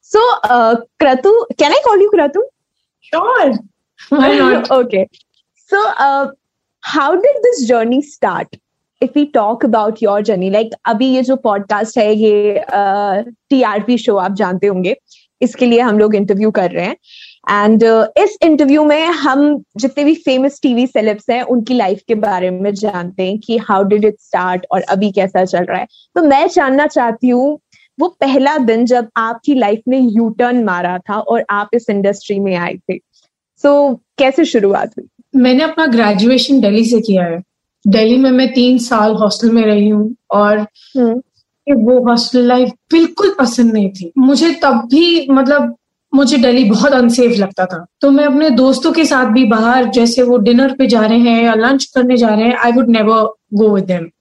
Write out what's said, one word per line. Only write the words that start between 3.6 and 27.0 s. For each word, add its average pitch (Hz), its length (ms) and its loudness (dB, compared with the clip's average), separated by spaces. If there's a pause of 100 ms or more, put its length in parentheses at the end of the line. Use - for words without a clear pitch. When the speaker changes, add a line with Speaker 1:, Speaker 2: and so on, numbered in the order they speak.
Speaker 2:
why 285 280 2
not? 247 240 2
Speaker 1:
<laughs> - 60 -6
Okay। 240 340 0 (680)
So, 415 240 0
अ, 277 260 0 (720)
how 294 140 0
did 427 280 0
this 415 340 -2
journey 240 300 0
start? - 580 -6 (440)
If 262 140 -2
we 294 80 0 (120)
talk 220 220 0
about 220 340 0
your 208 260 -2
journey, 196 300 -2
like, 220 200 -2 (160)
अभी 233 220 -2
ये 254 140 0
जो 254 140 0
पॉडकास्ट 208 600 -4
है, 214 180 2
ये, 208 420 2
अ, 202 560 -2 (360)
टीआरपी 233 480 0
शो 226 180 0
आप 196 180 -2
जानते 185 340 -2
होंगे, 190 300 -4 (440)
इसके 247 240 -2
लिए 233 140 4
हम 220 200 0
लोग 214 160 2
इंटरव्यू 208 360 0
कर 180 200 -2
रहे 170 140 -6
हैं। 247 120 -8 (520)
And, 208 340 2
uh, 226 220 4 (120)
इस 415 240 0
interview 302 420 2
में 302 220 2
हम 294 580 0 (140)
जितने 269 260 -4
भी 302 120 2
famous 269 460 -2
टीवी 247 260 0
celebs 214 420 -4
हैं, 240 120 -2
उनकी 240 320 -2
life 202 340 -2
के 226 80 -2
बारे 190 340 -4
में 190 240 -4
जानते 190 500 -6
हैं 202 160 -4
कि 226 200 -6 (120)
how 196 120 2
did 208 180 0
it 208 120 0
start 180 460 -6 (120)
और 180 100 -2
अभी 202 300 -2
कैसा 190 340 -2
चल 180 180 -4
रहा 185 160 -6
है। - 60 -8
तो - 380 -6
मैं 294 240 2
जानना 294 400 0
चाहती 247 420 -2